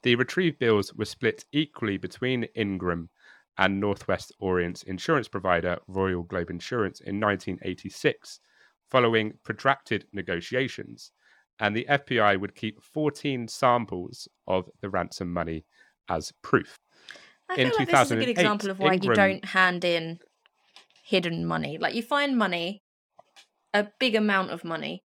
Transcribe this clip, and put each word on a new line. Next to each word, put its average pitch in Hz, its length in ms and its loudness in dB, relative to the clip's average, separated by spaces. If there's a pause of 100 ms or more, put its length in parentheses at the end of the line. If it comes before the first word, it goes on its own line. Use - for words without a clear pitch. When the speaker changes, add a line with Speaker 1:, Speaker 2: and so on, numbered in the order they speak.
Speaker 1:
The 120 120 6
retrieved 151 440 0
bills 110 340 2
were 107 120 -4
split - 480 -4
equally 123 440 -2
between 117 460 -4 (120)
Ingram 90 540 -2 (480)
and 98 220 4
Northwest 98 600 -2
Orient's 90 440 0
insurance 107 460 -2
provider, 90 580 0
Royal 95 360 0
Globe 87 260 -4
Insurance, 95 520 -4
in 101 180 -6
nineteen 101 440 0
eighty-six, - 760 -6 (500)
following 113 440 2 (100)
protracted 117 720 -2
negotiations, 98 1000 -6 (480)
and 104 160 0
the 117 120 -2
F 143 180 0
B 123 140 0
I 104 160 6
would 95 200 -6
keep - 280 -8
fourteen 143 640 -4
samples 117 800 0 (200)
of 92 220 0 (120)
the 101 80 -6
ransom 87 440 -4
money 82 320 -4 (420)
as 82 240 -4 (120)
proof. - 340 0 (720)
Speaker 2:
I 370 60 -4
Speaker 1:
In 494 160 2
Speaker 2:
feel 440 80 2
like - 100 0
this 143 120 8
is 277 100 4
a - 40 2
good - 0 -
Speaker 1:
two - 0 -
thousand - 40 0
and - 40 0
eight, 247 60 0
Speaker 2:
example 202 400 2
of 190 100 -6
why 190 140 4
Speaker 1:
Ingram 190 160 0
Speaker 2:
you 190 60 6
don't 196 300 2
hand 180 380 2
in 170 360 0 (840)
hidden 170 420 0
money. 156 340 -4
Like, 175 160 -2
you 233 80 -2
find 285 340 0
money, 185 460 -2 (920)
a 208 140 2 (120)
big 254 160 2
amount 202 360 2
of 170 120 -10
money 165 400 -8 (100)